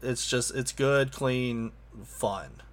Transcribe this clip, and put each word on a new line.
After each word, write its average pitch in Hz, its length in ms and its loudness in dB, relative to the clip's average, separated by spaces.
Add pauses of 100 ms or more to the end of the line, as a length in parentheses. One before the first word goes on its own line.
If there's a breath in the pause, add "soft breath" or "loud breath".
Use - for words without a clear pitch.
it's 123 260 -2
just, 123 260 2
it's 131 180 -2
good, 139 400 4
clean, 123 600 0 (320)
fun. 95 460 -4 (220)